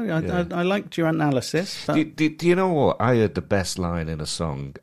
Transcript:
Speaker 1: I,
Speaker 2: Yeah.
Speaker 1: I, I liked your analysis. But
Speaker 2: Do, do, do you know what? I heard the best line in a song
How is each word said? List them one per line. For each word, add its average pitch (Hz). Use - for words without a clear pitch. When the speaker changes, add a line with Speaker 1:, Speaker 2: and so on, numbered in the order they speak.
Speaker 1:
I, 165
Speaker 2:
Yeah. 175
Speaker 1:
I, 175
I 175
liked 196
your 165
analysis. 151
But 151
Speaker 2:
Do, 156
do, 156
do 156
you 175
know 190
what? 139
I 120
heard 107
the 90
best 98
line 85
in 78
a 76
song 71